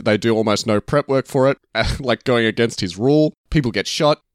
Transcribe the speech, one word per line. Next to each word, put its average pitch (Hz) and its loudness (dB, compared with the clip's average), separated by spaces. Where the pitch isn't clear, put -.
they 107 2
do 113 0
almost 107 0
no 104 0
prep - -2
work 135 0
for 131 2
it, - -4
<laughs> - -2
like, 120 -2
going 117 2
against - -2
his 90 -6
rule. 143 2
People 123 0
get 98 -4
shot. 156 0